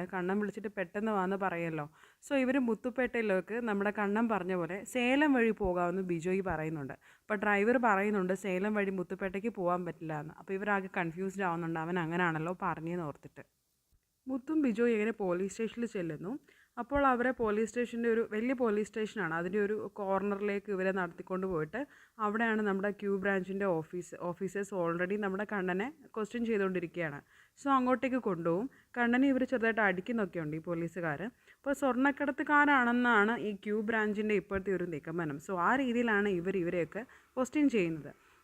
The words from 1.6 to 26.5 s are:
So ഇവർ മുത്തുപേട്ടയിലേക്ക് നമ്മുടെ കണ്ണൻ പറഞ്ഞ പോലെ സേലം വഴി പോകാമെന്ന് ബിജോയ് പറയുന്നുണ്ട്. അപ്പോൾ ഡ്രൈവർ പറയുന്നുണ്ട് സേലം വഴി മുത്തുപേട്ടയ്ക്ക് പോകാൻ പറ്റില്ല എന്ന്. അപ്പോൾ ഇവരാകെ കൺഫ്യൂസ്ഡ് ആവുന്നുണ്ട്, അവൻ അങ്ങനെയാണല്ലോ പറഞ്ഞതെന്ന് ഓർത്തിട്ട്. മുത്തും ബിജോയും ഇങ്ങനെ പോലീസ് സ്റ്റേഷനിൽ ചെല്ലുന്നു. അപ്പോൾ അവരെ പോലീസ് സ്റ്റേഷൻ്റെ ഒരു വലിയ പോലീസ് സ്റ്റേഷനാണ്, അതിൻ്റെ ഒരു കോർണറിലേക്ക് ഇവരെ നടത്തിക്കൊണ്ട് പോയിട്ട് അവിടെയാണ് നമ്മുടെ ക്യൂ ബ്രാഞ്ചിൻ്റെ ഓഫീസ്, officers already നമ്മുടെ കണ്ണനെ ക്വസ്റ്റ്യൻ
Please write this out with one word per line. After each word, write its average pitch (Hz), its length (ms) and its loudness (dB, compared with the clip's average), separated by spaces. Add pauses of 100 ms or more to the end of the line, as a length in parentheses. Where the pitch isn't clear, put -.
So - 60 -4 (120)
ഇവർ 262 120 2 (120)
മുത്തുപേട്ടയിലേക്ക് 226 880 0 (100)
നമ്മുടെ 202 320 0
കണ്ണൻ 208 240 2 (100)
പറഞ്ഞ 185 280 -2
പോലെ 175 160 -6 (160)
സേലം 269 440 4
വഴി 226 140 4 (100)
പോകാമെന്ന് 180 400 0 (120)
ബിജോയ് 185 360 0
പറയുന്നുണ്ട്. 156 460 -4 (260)
അപ്പോൾ 214 220 -4
ഡ്രൈവർ 208 340 4 (120)
പറയുന്നുണ്ട് 196 440 2 (120)
സേലം 196 320 0
വഴി 196 220 0
മുത്തുപേട്ടയ്ക്ക് 190 600 -4
പോകാൻ 180 280 0
പറ്റില്ല 160 260 -8 (100)
എന്ന്. 156 160 -12
അപ്പോൾ - 180 -6
ഇവരാകെ 196 320 0 (100)
കൺഫ്യൂസ്ഡ് 185 500 -4
ആവുന്നുണ്ട്, 165 360 -2
അവൻ 180 200 -2
അങ്ങനെയാണല്ലോ 170 480 0 (120)
പറഞ്ഞതെന്ന് 165 440 -4
ഓർത്തിട്ട്. - 340 -16 (840)
മുത്തും 269 340 -2
ബിജോയും 233 300 2
ഇങ്ങനെ 214 260 0
പോലീസ് 190 320 0
സ്റ്റേഷനിൽ 226 400 -4
ചെല്ലുന്നു. 165 400 -6 (480)
അപ്പോൾ 277 300 0
അവരെ 247 280 2
പോലീസ് 214 320 2
സ്റ്റേഷൻ്റെ 233 440 -2
ഒരു 226 80 2 (120)
വലിയ 240 260 0
പോലീസ് 214 300 2
സ്റ്റേഷനാണ്, 202 480 -4
അതിൻ്റെ 180 280 -2
ഒരു 214 100 -2 (220)
കോർണറിലേക്ക് 202 760 -2
ഇവരെ 185 240 0
നടത്തിക്കൊണ്ട് 185 540 -4
പോയിട്ട് 156 280 -2 (440)
അവിടെയാണ് 220 440 2
നമ്മുടെ 196 220 0 (100)
ക്യൂ 202 120 0 (100)
ബ്രാഞ്ചിൻ്റെ 196 440 0 (120)
ഓഫീസ്, 170 340 -8 (180)
officers 196 400 -4 (120)
already 175 420 0
നമ്മുടെ 196 300 -2
കണ്ണനെ 185 340 -2 (280)
ക്വസ്റ്റ്യൻ 226 340 -4